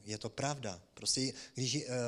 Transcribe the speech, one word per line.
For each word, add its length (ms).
je 140
to 120
pravda. 520
Prostě, 380
když, 200
eh, 120